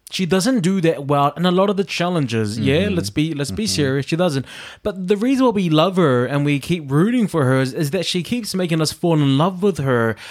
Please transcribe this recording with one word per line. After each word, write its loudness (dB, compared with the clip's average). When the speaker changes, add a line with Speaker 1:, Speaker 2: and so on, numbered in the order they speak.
Speaker 1:
she -4
doesn't 2
do 0
that 0
well 2
in 0
a 4
lot 2
of 0
the 0
challenges. -2
Yeah, 2
Speaker 2:
Mm-hmm. -2
Speaker 1:
let's -4
be, -2
let's -6
be -4
Speaker 2:
Mm-hmm. -2
Speaker 1:
serious. 0
She -4
doesn't. 0
But -6
the 2
reason 2
why 4
we 0
love 2
her 4
and 0
we 2
keep -4
rooting 2
for 0
her 2
is, -2
is -2
that -2
she -2
keeps -6
making 0
us 0
fall 0
in 2
love 0
with 0
her, 0